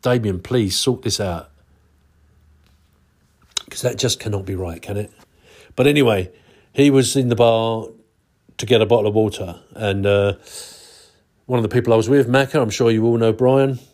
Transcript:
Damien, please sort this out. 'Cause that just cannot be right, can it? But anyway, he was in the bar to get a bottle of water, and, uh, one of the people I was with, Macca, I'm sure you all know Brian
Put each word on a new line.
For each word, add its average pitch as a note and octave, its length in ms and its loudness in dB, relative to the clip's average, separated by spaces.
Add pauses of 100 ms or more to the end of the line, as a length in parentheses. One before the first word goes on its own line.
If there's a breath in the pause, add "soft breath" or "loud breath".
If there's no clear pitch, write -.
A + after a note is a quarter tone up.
Damien, A2 380 -2
please G#2+ 380 -2
sort B2 260 -2
this G#2+ 160 -4
out. F2+ 300 -8 (2250)
'Cause - 120 -14
that B2 160 -4
just A#2 220 -4
cannot G2 260 -8
be G2 100 -8
right, F2 260 -10
can G2+ 160 -10
it? G#2 140 -10 (640 soft breath)
But B2+ 120 2
anyway, A#2 440 2 (420 soft breath)
he C#3+ 160 4
was C3+ 260 2
in C3 140 0
the A#2 60 0
bar A2+ 520 0 (680)
to - 80 -8
get A2 160 4
a A2 40 2
bottle G#2+ 220 2
of G#2 80 -2
water, G2+ 440 -4 (160)
and, G2 300 -4
uh, G2+ 280 2 (1120 loud breath)
one B2+ 120 -2
of A2+ 60 0
the G#2 60 -2
people A#2+ 240 2
I A2 40 6
was A2 120 0
with, C3+ 180 4
Macca, C3+ 340 0
I'm A2 80 0
sure A#2 220 0
you A2 140 0
all A#2 120 2
know A2+ 160 2
Brian C3 460 2 (140)